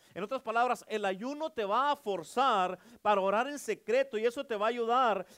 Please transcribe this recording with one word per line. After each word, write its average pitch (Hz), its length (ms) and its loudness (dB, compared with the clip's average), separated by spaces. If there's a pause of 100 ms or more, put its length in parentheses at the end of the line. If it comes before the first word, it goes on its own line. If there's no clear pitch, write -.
(140)
En 170 80 -8
otras 247 200 -6
palabras, 233 460 0
el 214 160 -4
ayuno 262 460 -4
te 240 140 -4
va 240 260 2
a 277 60 0
forzar 190 840 0 (240)
para 208 180 4
orar 202 280 2
en 285 100 -8
secreto 226 580 -2
y 220 100 0
eso 269 180 -2
te 240 100 -6
va 208 120 0
a 233 40 2
ayudar 233 560 2 (120)